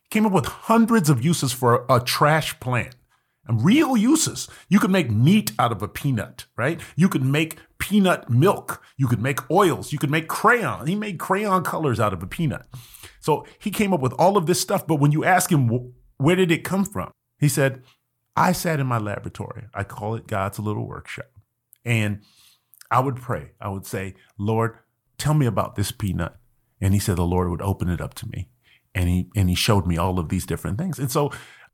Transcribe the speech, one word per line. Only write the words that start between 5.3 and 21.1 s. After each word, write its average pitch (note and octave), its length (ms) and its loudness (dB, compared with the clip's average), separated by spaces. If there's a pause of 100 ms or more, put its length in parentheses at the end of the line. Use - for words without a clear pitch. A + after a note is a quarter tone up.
out B2 140 2
of F#2+ 100 -6
a G#2 60 -4
peanut, A2 600 -6 (100)
right? D#3 240 -2 (160)
You F3 100 6
could C#3 160 0
make D3+ 320 0 (220)
peanut F#3 520 2
milk. C#3 540 2 (140)
You C3 100 0
could A#2+ 140 -2
make C3+ 280 -4
oils. E3 440 2
You D3+ 60 -6
could C#3 120 -2
make D#3+ 160 -2
crayon. E3 580 0
He F3 100 -2
made G#3 220 -6
crayon F#3+ 460 0
colors D3+ 340 -2
out G#2+ 140 0
of E2+ 100 -8
a F#2 60 -10
peanut. C#3+ 380 -4 (560)
So - 240 -2 (120)
he G#3 140 -8
came G3 220 0
up D3 80 0
with B2+ 180 0
all F#3+ 160 4
of E3 120 2
this F3+ 120 2
stuff. - 260 -2
But E3 120 0
when D3 160 4
you D#3 100 0
ask F3+ 260 2
him, C#3 200 4
"Wh-, B2 520 -6
where E3 140 4
did F3+ 160 2
it D#3 140 0
come F#3+ 180 -2
from?" - 260 -6 (300)
He D3 80 4
said, C3+ 360 0 (520)
"I F3+ 160 2
sat D#3+ 300 -2
in C3 60 -2
my B2 100 -2
laboratory. G#2 760 -8
I G2 120 -6
call G#2+ 300 -8
it A2+ 120 -12
God's G2+ 320 -4
little G#2+ 260 -4
workshop. - 460 -14 (540)